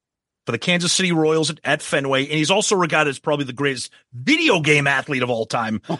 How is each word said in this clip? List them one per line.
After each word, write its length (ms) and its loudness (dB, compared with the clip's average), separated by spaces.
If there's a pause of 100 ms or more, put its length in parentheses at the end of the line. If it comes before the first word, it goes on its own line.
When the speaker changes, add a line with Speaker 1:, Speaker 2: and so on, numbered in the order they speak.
(460)
Speaker 1:
for 60 -6
the 60 -2
Kansas 360 -2
City 180 0
Royals 400 2
at, 120 -12
at 180 -2
Fenway, 420 0
and 100 -6
he's 160 0
also 260 2
regarded 360 2
as 80 -8
probably 260 -2
the 80 -10
greatest 380 -4 (220)
video 480 2
game 260 4
athlete 340 0
of 80 0
all 160 0
time. 400 -2
Speaker 2:
<laughs> 40 -12
Oh, 100 -4